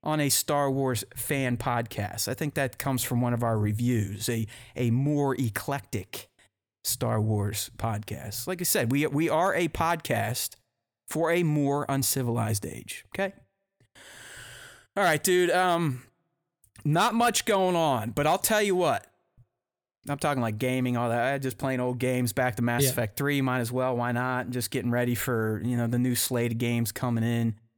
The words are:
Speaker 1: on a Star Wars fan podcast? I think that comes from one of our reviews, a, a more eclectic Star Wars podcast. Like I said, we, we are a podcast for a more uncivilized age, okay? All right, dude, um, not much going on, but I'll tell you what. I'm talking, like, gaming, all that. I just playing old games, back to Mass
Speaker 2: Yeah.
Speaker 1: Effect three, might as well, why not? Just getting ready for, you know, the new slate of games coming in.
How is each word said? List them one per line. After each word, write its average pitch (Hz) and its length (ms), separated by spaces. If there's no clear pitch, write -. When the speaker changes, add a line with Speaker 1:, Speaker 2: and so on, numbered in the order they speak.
Speaker 1:
on 151 200
a 143 80
Star 143 420
Wars 131 320
fan 131 400
podcast? - 720
I - 40
think 147 200
that 135 260
comes 127 240
from 120 160
one 120 140
of 120 100
our 113 160
reviews, 107 680
a, 113 180
a 123 120
more 139 460
eclectic 120 920
Star 117 340
Wars 104 560
podcast. 107 720
Like 180 140
I - 20
said, 135 300
we, 147 120
we 151 220
are 165 260
a 170 140
podcast 127 840
for 160 200
a 175 140
more 143 460
uncivilized 117 760
age, - 380
okay? 196 200
All 202 80
right, 156 180
dude, 180 300
um, 170 520
not 180 280
much 233 300
going 190 320
on, 131 360
but 147 140
I'll 156 120
tell 214 240
you 196 160
what. 143 280
I'm 143 100
talking, 143 240
like, 110 160
gaming, 127 380
all 120 140
that. 120 240
I 139 40
just 131 200
playing 131 240
old 123 180
games, 123 320
back 127 240
to - 80
Mass 120 200
Speaker 2:
Yeah. 131 60
Speaker 1:
Effect 120 280
three, 143 240
might 127 180
as 120 120
well, 127 260
why 120 160
not? 127 360
Just 123 220
getting 123 180
ready 120 240
for, 110 500
you 123 120
know, 120 120
the 120 120
new 123 160
slate 120 380
of 113 40
games 117 360
coming 117 300
in. 117 320